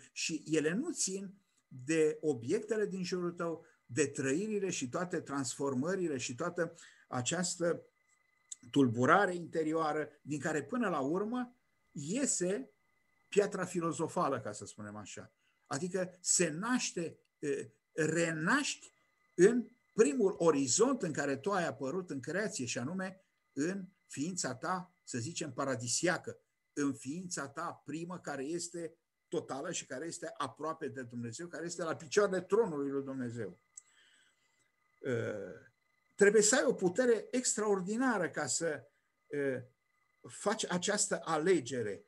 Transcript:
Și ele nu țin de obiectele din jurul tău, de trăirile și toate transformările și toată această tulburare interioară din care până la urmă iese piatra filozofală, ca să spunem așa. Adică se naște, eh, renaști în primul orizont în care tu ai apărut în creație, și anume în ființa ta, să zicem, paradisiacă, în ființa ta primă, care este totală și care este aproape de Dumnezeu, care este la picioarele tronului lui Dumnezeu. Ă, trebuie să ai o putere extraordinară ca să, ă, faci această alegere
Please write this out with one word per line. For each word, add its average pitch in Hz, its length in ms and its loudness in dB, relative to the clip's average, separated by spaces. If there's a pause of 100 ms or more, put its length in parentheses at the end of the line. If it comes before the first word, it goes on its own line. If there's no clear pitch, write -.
(120)
Și - 340 -4
ele 156 260 4
nu 285 200 0
țin 190 420 -4 (320)
de 151 540 2
obiectele 165 680 0
din 185 180 -4
jurul 175 280 -2
tău, 170 340 -6 (200)
de 143 200 2
trăirile 180 640 0
și 135 180 -4
toate 175 320 -2
transformările 139 1000 -2
și 120 160 -6
toată 170 400 -2 (340)
această 165 760 0 (840)
tulburare 139 640 6
interioară 156 760 -2 (140)
din 143 180 -4
care 151 240 0
până 240 240 -2
la 160 120 0
urmă 214 560 -2 (340)
iese 196 800 -2 (580)
piatra 190 360 2
filozofală, 165 760 0
ca 110 120 -8
să 104 120 -12
spunem 104 320 -12
așa. 101 360 -14 (340)
Adică 180 540 -4
se - 280 4
naște, 170 680 -2 (200)
eh, 139 280 -2 (260)
renaști 170 1000 0 (420)
în 226 340 6 (240)
primul 233 460 4
orizont 170 640 4
în 165 100 -2
care 143 240 0
tu 196 160 -2
ai 175 140 2
apărut 139 440 -4
în 139 100 -6
creație, 156 460 -4
și - 120 -4
anume 185 460 -6 (280)
în 180 360 -4 (180)
ființa 151 480 -4
ta, 175 400 -4 (100)
să - 140 -6
zicem, 156 340 -6
paradisiacă, 135 840 -2 (340)
în 143 220 0
ființa 160 540 -8
ta 160 360 -10
primă, 165 340 -8
care 139 260 -6
este 165 520 -6 (320)
totală 156 440 -4
și - 140 -6
care 139 200 -6
este 165 300 -8
aproape 147 520 -4
de 127 140 -8
Dumnezeu, 120 440 -8
care 165 180 -8
este 170 180 -6
la 156 140 -2
picioarele 185 440 2
tronului 180 500 2
lui 139 120 -2
Dumnezeu. 120 580 -6 (1400)
Ă, 113 300 -2 (800)
trebuie 208 280 8
să - 140 6
ai - 80 4
o 233 100 4
putere 226 560 4
extraordinară 214 1000 2
ca 151 160 -4
să, 147 420 -2 (440)
ă, 139 300 0 (680)
faci 208 360 -2
această 180 600 0
alegere 135 840 2